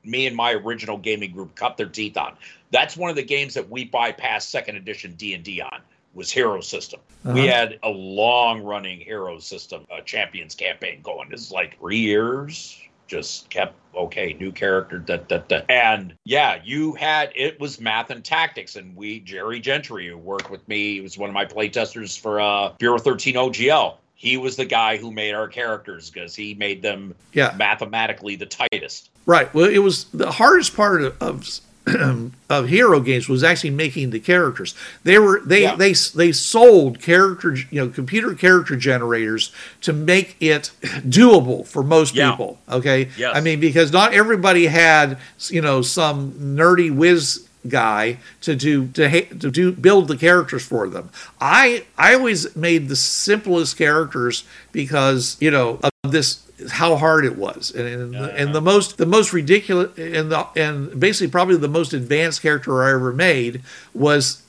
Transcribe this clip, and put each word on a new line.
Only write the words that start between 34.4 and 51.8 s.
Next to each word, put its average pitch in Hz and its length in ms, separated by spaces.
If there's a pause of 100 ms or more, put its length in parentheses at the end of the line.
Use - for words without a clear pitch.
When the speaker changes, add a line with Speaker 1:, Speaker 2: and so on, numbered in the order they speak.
Speaker 2:
They 185 140
were, 202 260
they, 190 180
Speaker 1:
Yeah. 185 140
Speaker 2:
they, 190 160
they 165 400
sold 180 680
character, 180 560 (140)
you 143 100
know, 127 80
computer 175 460
character 175 400
generators 117 800 (300)
to 156 100
make 175 480
it 151 300 (120)
doable 139 840
for - 160
most 147 320
Speaker 1:
Yeah. 139 160
Speaker 2:
people. - 280 (120)
Okay. 131 460
Speaker 1:
Yes. 120 200
Speaker 2:
I 151 40
mean, 156 200
because 156 320
not 208 220
everybody 190 520
had, 156 520 (300)
you 175 140
know, 135 200
some 139 500
nerdy 156 640
whiz 165 500 (220)
guy 117 520 (240)
to 156 120
do, 139 400
to 151 160
ha-, 165 300
to 131 100
do, 180 220
build 180 360
the 147 80
characters 160 480
for 107 240
them. 90 220 (300)
I, 233 440 (140)